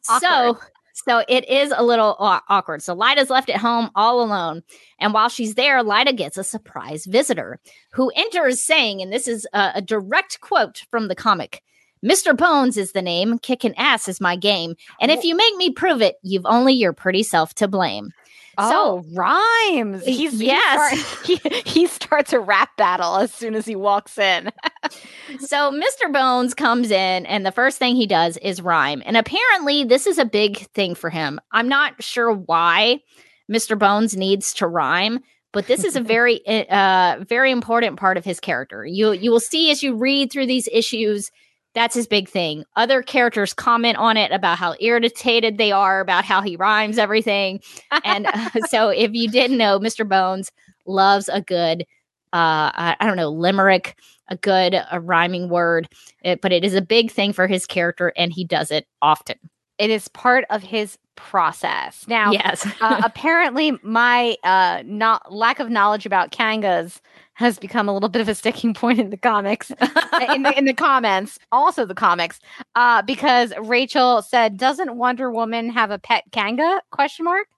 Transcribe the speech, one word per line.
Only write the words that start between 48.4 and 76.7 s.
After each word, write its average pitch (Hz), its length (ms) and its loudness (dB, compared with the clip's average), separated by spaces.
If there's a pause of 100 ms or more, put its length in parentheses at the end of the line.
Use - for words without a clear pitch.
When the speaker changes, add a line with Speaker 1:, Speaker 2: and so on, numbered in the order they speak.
Speaker 2:
<laughs> 226 100 -4
so 220 200 2
if 208 240 0
you 233 160 -2
didn't 247 280 2
know, 202 220 4
Mister 220 240 -4
Bones 190 480 0 (340)
loves 196 440 4
a 196 120 -2
good, 170 400 -2 (520)
uh, 160 420 2
I, 170 240 -2
I 214 80 2
don't 190 100 0
know, 165 120 0
limerick, 185 680 2 (340)
a 190 80 -8
good, 185 360 2 (160)
a 175 120 -6
rhyming 175 480 0
word, 170 400 0 (340)
it, 180 160 -2
but 180 140 0
it 175 100 2
is 190 100 0
a 196 80 2
big 226 300 2
thing 196 220 -2
for 185 120 0
his 185 200 0
character, 175 500 -2
and 175 160 -2
he 175 140 -6
does 156 260 -2
it 151 160 -4 (140)
often. - 360 0 (400)
Speaker 1:
It 208 120 0
is 220 180 -2
part 247 420 0
of 208 140 -4
his 214 340 -6 (200)
process. - 880 -4
Now, 214 240 2
Speaker 2:
Yes. 196 340 -2 (100)
<laughs> - 60 -6
Speaker 1:
uh, 220 220 2
apparently 294 800 0
my, 240 640 2
uh, 185 400 2
not, 208 480 -2
lack 226 260 0
of 240 100 -6
knowledge 208 360 0
about 185 260 0
Kangas 202 720 -4 (320)
has 233 260 -2
become 202 300 -4
a 202 40 -2
little 196 160 -2
bit 226 120 -4
of 214 80 -2
a 214 60 -2
sticking 233 380 -4
point 233 240 0
in 208 120 -2
the 202 80 -12
comics, 208 540 -2
Speaker 2:
<laughs> 294 640 0
Speaker 1:
in 269 100 -2
the, 285 120 2
in 277 100 2
the 269 80 0
comments, 233 640 0 (140)
also 277 340 2
the 185 80 -10
comics, 175 460 0 (360)
uh, 233 260 4
because 247 500 2 (100)
Rachel 247 600 2
said, 220 360 0
"Doesn't 269 380 -2
Wonder 247 360 -2
Woman 226 380 -4
have 220 220 -2
a 202 80 -8
pet - 320 0
Kanga? 269 500 0 (100)